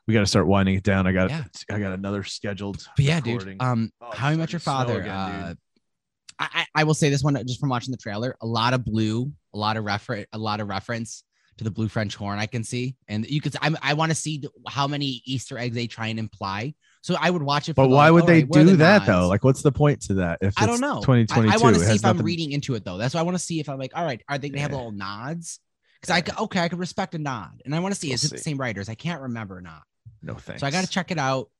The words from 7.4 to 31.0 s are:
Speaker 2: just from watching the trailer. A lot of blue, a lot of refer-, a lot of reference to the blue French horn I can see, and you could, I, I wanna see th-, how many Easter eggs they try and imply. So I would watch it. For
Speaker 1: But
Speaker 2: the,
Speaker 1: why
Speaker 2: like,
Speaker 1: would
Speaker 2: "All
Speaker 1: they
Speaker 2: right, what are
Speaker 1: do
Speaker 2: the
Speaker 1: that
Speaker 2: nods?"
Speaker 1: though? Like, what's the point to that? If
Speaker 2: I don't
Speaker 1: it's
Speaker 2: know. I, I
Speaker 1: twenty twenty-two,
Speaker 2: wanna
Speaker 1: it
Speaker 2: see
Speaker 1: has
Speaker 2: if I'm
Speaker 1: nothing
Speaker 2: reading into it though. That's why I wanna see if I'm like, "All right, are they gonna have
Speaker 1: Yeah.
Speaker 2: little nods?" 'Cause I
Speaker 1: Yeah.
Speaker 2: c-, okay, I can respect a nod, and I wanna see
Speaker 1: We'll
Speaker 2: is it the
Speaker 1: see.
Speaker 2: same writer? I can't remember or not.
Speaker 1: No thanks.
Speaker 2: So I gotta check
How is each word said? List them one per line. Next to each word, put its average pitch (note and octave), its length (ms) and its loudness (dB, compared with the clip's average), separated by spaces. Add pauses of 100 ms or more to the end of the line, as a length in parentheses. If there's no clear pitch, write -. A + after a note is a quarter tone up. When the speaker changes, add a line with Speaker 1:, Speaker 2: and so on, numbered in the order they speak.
Speaker 2:
just B2 120 -8
from C#3+ 120 -4
watching B2 200 -2
the B2 60 -6
trailer. A2 460 -8
A A2+ 40 -8
lot A#2 280 2
of B2 100 0
blue, A2 480 -2 (220)
a G2+ 40 -8
lot G#2+ 200 -2
of G#2+ 60 -6
refer-, G#2 480 -6
a A2 60 -10
lot G#2+ 220 -4
of G#2 80 -6
reference A2+ 560 -8 (340)
to A2+ 60 -10
the A2 80 -2
blue A2 160 -4
French G#2+ 260 -4
horn G2+ 240 -8
I G#2+ 80 -2
can A2+ 160 -6
see, B2 320 -6 (140)
and G#2+ 200 -4
you D3 120 -2
could, - 200 -6
I, D3+ 120 0 (100)
I C#3 120 0
wanna D#3+ 200 0
see D3+ 240 -6
th-, C#3+ 140 -12 (160)
how C#3 180 -2
many C#3+ 400 -4
Easter C3 320 -6
eggs A#2+ 160 -6
they A#2+ 140 -4
try A2+ 180 -8
and A2 120 -4
imply. G#2+ 560 -6 (280)
So F3 180 -2
I E3 100 2
would F3 120 -2
watch C#3 260 -2
it. E3 60 -6
For C#3+ 80 6
Speaker 1:
But C3 60 8
Speaker 2:
the, C3 80 6
Speaker 1:
why C#3+ 80 10
Speaker 2:
like, D#3+ 80 10
Speaker 1:
would E3+ 100 10
Speaker 2:
"All E3 60 4
Speaker 1:
they E3+ 60 8
Speaker 2:
right, D3+ 140 6
what D3+ 120 8
are D#3 40 10
Speaker 1:
do F3+ 60 10
Speaker 2:
the F#3+ 60 10
Speaker 1:
that F3 220 8
Speaker 2:
nods?" G2+ 80 2
Speaker 1:
though? F2+ 220 6
Like, G2 140 2
what's C3 200 4
the C#3+ 100 4
point D3 300 2
to G2+ 120 -2
that? F2 260 0
If G2+ 160 0
Speaker 2:
I G#3 100 4
don't A#3 100 2
Speaker 1:
it's A#3+ 40 0
Speaker 2:
know. C#4 180 -2
I, - 20 -6
I - 20 -8
Speaker 1:
twenty A#2+ 240 6
twenty-two, A2 340 4
Speaker 2:
wanna G#2+ 180 8
Speaker 1:
it - 20 4
Speaker 2:
see E2+ 60 4
Speaker 1:
has G#2+ 100 4
Speaker 2:
if G#2 80 0
I'm A2 120 4
Speaker 1:
nothing - 100 0
Speaker 2:
reading E3 260 -2
into C#3+ 240 -2
it G2+ 80 -8
though. F2+ 120 -8
That's A#2+ 180 -2
why E3+ 60 0
I - 40 0
wanna F3+ 160 -2
see E3 180 -6
if D3+ 100 -6
I'm C#3 100 -8
like, C3 180 -8
"All F3 80 -2
right, C3 240 -6
are C#3+ 100 -4
they C#3 120 -8
gonna C#3 100 -6
have C#3+ 100 -4
Speaker 1:
Yeah. C#3 60 -6
Speaker 2:
little A#2+ 160 -8
nods?" G#2+ 640 -8 (440)
'Cause - 80 -8
I F3 80 2
Speaker 1:
Yeah. E3+ 60 -2 (120)
Speaker 2:
c-, G#3+ 80 -4
okay, G3 160 -2
I E3+ 80 0
can E3+ 100 -6
respect F#3 380 -6
a - 20 -6
nod, B2+ 460 -8
and C3+ 100 -6
I E3 60 -2
wanna G3 160 -4
see D#3+ 120 -8
Speaker 1:
We'll B2+ 60 -2
Speaker 2:
is A#2 120 -4
it D3 40 -2
the - 80 -12
Speaker 1:
see. - 120 -12
Speaker 2:
same C#3 80 -4
writer? G#2+ 300 -6
I A2+ 60 -8
can't D#3 280 -8
remember A2+ 360 -10
or - 40 -16
not. D#2+ 200 -18 (400)
Speaker 1:
No - 120 -10
thanks. - 260 -14
Speaker 2:
So C#3 80 -4
I - 20 -2
gotta F#3 160 -2
check - 240 -6